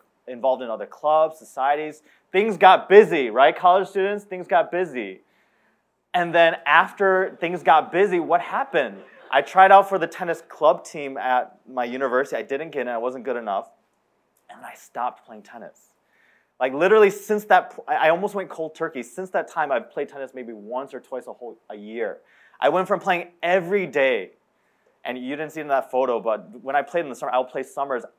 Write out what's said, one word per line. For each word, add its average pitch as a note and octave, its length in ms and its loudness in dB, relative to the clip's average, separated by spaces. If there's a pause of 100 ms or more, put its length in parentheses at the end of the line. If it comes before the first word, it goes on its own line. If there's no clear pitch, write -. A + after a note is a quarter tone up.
(280)
involved B2+ 340 -2
in A#2+ 80 -8
other G#2+ 160 -8
clubs, D#3 540 0
societies. D3 640 -6 (300)
Things G#3 240 0
got F#3 320 6
busy, E3+ 400 8
right? C3+ 260 4
College F#3 320 4
students, G3+ 380 -4
things F3+ 200 -12
got E3+ 260 0
busy. B2+ 500 -6 (920)
And E3+ 220 -2
then E3 300 4
after F#3+ 760 2
things F3 240 -6
got D#3 300 4
busy, F3+ 260 2
what E3 220 0
happened? D#3 560 -4 (340)
I C#3+ 100 4
tried F#3+ 300 6
out G3 160 8
for G3 100 -4
the E3 100 -2
tennis E3+ 420 -8
club D#3+ 340 0
team C#3 320 -12
at B2+ 500 -4
my B2+ 200 -6
university. C3 500 -2
I A#2 60 -6
didn't C#3 300 -8
get D3 100 -6
in. A#2+ 80 -6
I A#2+ 80 -6
wasn't B2+ 260 -6
good A#2+ 140 -6
enough. A2 320 -6 (800)
And - 160 -20
I - 80 -16
stopped - 520 -10
playing G#2+ 180 -20
tennis. - 480 -20 (680)
Like, C3 120 0
literally, G3 380 4
since G#3 360 -6
that, - 300 2
p-, - 120 -16
I, D3+ 200 0
I - 20 6
almost G3 260 -2
went F#3+ 120 -8
cold D#3 280 -10
turkey. D#3 260 -8
Since F#3 300 -14
that F3 180 -6
time, D3 220 -4
I've A#2 180 -4
played D3 180 -8
tennis C3+ 280 -16
maybe A#2+ 180 -14
once A#2+ 400 -12
or B2+ 60 -14
twice B2 280 -14
a A2+ 60 -16
whole, A2+ 240 -18 (120)
a G#2+ 60 -14
year. G#2+ 440 -10 (420)
I C3+ 80 2
went F3+ 180 0
from F#3+ 120 -2
playing F3 320 -4 (100)
every F3+ 460 -2
day, C3 440 -2 (720)
and B2+ 140 -10
you B2+ 180 -10
didn't D3+ 160 -10
see D#3+ 80 -12
it D3+ 40 -10
in D3 60 -10
that C3+ 200 0
photo, B2+ 320 0
but G#2+ 400 -6
when C3+ 140 -6
I C#3+ 80 2
played E3+ 200 -4
in D3 60 -10
the - 60 -12
summer, C#3 180 -8
I B2+ 60 2
would C3 100 -4
play C3+ 140 -8
summers C3+ 420 -6 (140)